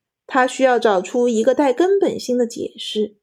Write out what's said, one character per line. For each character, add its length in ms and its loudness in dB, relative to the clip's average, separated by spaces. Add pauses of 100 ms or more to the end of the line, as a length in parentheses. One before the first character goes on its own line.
(280)
他 180 0
需 180 -2
要 140 4
找 240 2
出 280 -2
一 120 0
个 140 2
带 160 2
根 260 2
本 220 0
性 180 -4
的 80 0
解 320 -10
释 460 -6